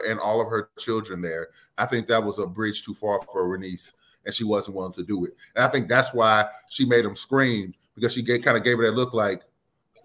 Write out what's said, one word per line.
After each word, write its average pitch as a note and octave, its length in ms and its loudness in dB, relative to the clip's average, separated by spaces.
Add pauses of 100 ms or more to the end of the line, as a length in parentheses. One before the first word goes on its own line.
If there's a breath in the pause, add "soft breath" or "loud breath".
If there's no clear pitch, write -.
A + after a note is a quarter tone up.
and A2 120 -2
all A2 220 0
of G#2+ 80 -2
her A2 200 -4 (100)
children G#2 420 -4
there, E2 280 -6 (280)
I A2 80 0
think A#2 220 -2
that A2+ 160 2
was G#2 160 -4
a F#2+ 80 -4
bridge G#2 360 -4
too G#2 120 -10
far G2+ 240 -2 (120)
for F#2 160 -2
Rhaenys, F#2 460 -8 (320)
and G2+ 80 -6
she A2+ 100 -4
wasn't G2+ 340 -2
willing F2+ 160 -8
to F2+ 100 -8
do F2+ 220 -4
it. - 80 -8 (220 soft breath)
And A#2+ 100 4
I - 20 6
think C3 200 0
that's B2+ 280 2
why G#2+ 320 6 (220 loud breath)
she - 160 0
made A#2+ 200 6
him G2+ 100 -6
scream, A#2 580 0 (220)
because A2+ 180 0
she B2 100 -2
ga-, A#2+ 160 2
kinda A#2+ 200 4
gave A#2+ 180 2
her A#2 80 4
that A2 100 2
look B2 180 0
like, G#2 300 0 (600)